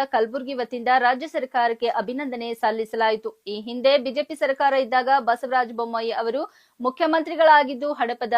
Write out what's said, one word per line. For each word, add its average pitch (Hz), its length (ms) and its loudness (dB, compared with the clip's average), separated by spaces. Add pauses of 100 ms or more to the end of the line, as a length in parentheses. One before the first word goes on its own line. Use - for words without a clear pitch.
ಕಲಬುರಗಿ 247 480 -2
ವತಿಯಿಂದ 240 340 -6 (100)
ರಾಜ್ಯ 254 300 2
ಸರ್ಕಾರಕ್ಕೆ 240 600 -2
ಅಭಿನಂದನೆ 233 680 -4
ಸಲ್ಲಿಸಲಾಯಿತು. 220 920 -2
ಈ 208 140 -6
ಹಿಂದೆ 247 360 2
ಬಿ 254 140 -4
ಜೆ 277 120 -2
ಪಿ 302 120 -12
ಸರ್ಕಾರ 269 380 0
ಇದ್ದಾಗ 254 360 0 (100)
ಬಸವರಾಜ 240 560 0
ಬೊಮ್ಮಾಯಿ 226 360 -4
ಅವರು 233 320 -2 (360)
ಮುಖ್ಯಮಂತ್ರಿಗಳಾಗಿದ್ದು, 294 1120 2
ಹಡಪದ 247 440 -4